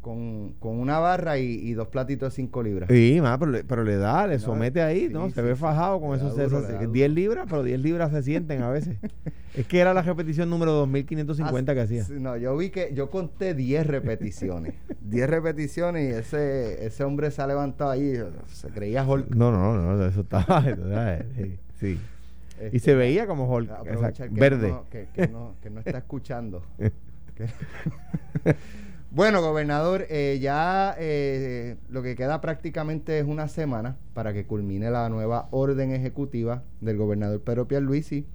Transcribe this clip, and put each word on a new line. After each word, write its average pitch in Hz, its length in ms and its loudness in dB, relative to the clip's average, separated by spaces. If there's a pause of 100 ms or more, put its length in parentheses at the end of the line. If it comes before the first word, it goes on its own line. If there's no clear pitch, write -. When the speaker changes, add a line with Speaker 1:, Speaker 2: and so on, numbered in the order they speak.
Speaker 1:
con, 113 600 -8
con 113 180 -4
una 139 220 2
barra 170 380 2
y, 131 60 0
y 117 300 -4
dos 110 140 -4
platitos 131 440 -2
de - 40 -8
cinco 127 260 -4
libras? 95 260 -2
Speaker 2:
Sí, 123 320 10
ma, 127 180 4
pero 156 120 2
le, 113 140 0
pero 117 180 0
le 104 140 4
da, 127 320 4
le 175 60 2
Speaker 1:
No, 127 60 2
Speaker 2:
somete 117 400 0
ahí, 165 280 2
Speaker 1:
sí, 254 40 -4
Speaker 2:
¿no? 165 140 -2
Speaker 1:
sí, 151 80 -2
Speaker 2:
Se 120 80 -2
ve 120 120 4
Speaker 1:
sí. 127 60 -4
Speaker 2:
fajado 165 400 2
con 147 120 -2
Speaker 1:
Le 135 60 0
da 135 100 -2
Speaker 2:
eso, 131 80 -2
se, 143 80 2
Speaker 1:
duro, 139 160 2
Speaker 2:
se, 120 80 -4
Speaker 1:
le - 40 -4
da 107 60 -4
Speaker 2:
se, 113 60 -2
Speaker 1:
duro. 113 80 -2
Speaker 2:
diez 135 180 6
libras, 202 400 0
pero 151 140 0
diez 127 160 0
libras 160 320 0
se 151 100 0
sienten 151 400 -2
a 120 80 0
veces. 147 320 -2
Speaker 1:
<laughs> 214 60 -6 (460)
Speaker 2:
Es 127 140 -2
que 175 100 4
era 180 160 6
la 185 80 2
repetición 170 480 0
número 165 220 2
dos 147 160 4
mil 135 180 0
quinientos 151 300 -2
cincuenta 143 380 0
que 131 60 2
Speaker 1:
Ah, 117 40 2
Speaker 2:
hacía. 113 180 0
Speaker 1:
sí, 104 160 -6
no, 127 180 -4
yo 127 200 0
vi 180 140 -2
que, 175 220 -4
yo 139 160 -2
conté 185 460 -4
diez 139 320 2
repeticiones. 101 880 -4 (140)
Speaker 2:
<laughs> - 120 -10
Speaker 1:
Diez 120 300 0
repeticiones 160 800 0
y 113 80 -2
ese, 135 680 -2
ese 110 200 -4
hombre 143 260 0
se 139 100 -6
ha 139 60 -2
levantado 139 440 -2
ahí, 135 240 0 (340)
se - 220 -12
creía 107 360 0
Hulk. 135 260 2
Speaker 2:
No, 120 200 6
no, 104 240 4
no, 95 300 2
eso 95 160 2
estaba, 170 420 4
<laughs> 104 720 -2
sí, 95 220 -6 (200)
sí. 95 220 -2 (580)
Y 101 60 -8
Speaker 1:
Este, 110 160 2
Speaker 2:
se 143 160 8
veía 143 320 4
como 147 200 -2
Hulk, 120 220 0
Speaker 1:
aprovecha 110 380 -2 (160)
Speaker 2:
exacto, 110 100 -6
Speaker 1:
que 107 60 2
Speaker 2:
verde. 127 300 6
Speaker 1:
no, 78 200 -4
que, 104 240 -10
que 180 140 2
no, 117 340 -8
que 107 80 -10
no 107 80 -8
está 127 200 -4
escuchando. 120 680 -8 (140)
Speaker 2:
<laughs> - 580 -4
Speaker 1:
Que 113 100 -8
<laughs> - 1080 -4 (580)
Bueno, 196 280 6
gobernador, 156 720 2
eh, 143 320 0
ya, 170 560 2
eh, 135 760 -2 (120)
lo 127 140 -6
que 127 140 -4
queda 135 240 -2
prácticamente 156 800 -4
es 147 40 2
una 151 220 -2
semana 131 500 -4 (180)
para 110 180 -4
que 101 140 -4
culmine 101 440 -2
la 117 180 0
nueva 113 440 -2
orden 135 400 2
ejecutiva 127 720 -2 (160)
del 107 160 0
gobernador 104 440 0
Pedro 120 280 0
Pierluisi. 143 640 0